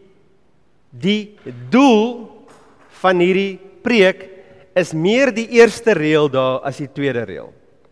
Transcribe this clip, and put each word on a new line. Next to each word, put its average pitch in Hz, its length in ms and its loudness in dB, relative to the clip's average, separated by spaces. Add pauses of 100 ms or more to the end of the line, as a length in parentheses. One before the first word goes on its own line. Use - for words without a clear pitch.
(880)
die 196 480 -4 (320)
doel 233 560 2 (760)
van 180 180 2
hierdie 190 380 0 (260)
preek 202 380 2 (540)
is 160 200 -4
meer 226 360 2
die 226 120 -6 (140)
eerste 226 340 2
reël 151 400 0
daar 131 320 -2
as 135 160 -10
die 139 80 -12
tweede 135 400 -4
reël. 71 240 -16 (380)